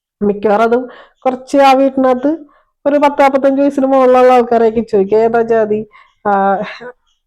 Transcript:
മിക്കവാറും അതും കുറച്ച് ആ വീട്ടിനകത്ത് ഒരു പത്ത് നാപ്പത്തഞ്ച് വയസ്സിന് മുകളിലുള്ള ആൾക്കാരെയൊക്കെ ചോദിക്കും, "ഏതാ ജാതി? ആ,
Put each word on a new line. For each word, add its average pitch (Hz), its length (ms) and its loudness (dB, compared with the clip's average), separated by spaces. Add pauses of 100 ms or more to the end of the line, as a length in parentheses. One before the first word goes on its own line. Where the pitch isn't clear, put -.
(220)
മിക്കവാറും 202 400 -2
അതും 240 260 -2 (360)
കുറച്ച് 254 320 -4
ആ 277 160 4
വീട്ടിനകത്ത് 269 720 0 (420)
ഒരു 285 100 0
പത്ത് 285 260 0
നാപ്പത്തഞ്ച് 277 400 0
വയസ്സിന് 277 240 -2
മുകളിലുള്ള 254 460 2
ആൾക്കാരെയൊക്കെ 233 480 0
ചോദിക്കും, 202 360 -2
"ഏതാ 226 260 0
ജാതി? 214 440 -2 (420)
ആ, 196 260 0 (720)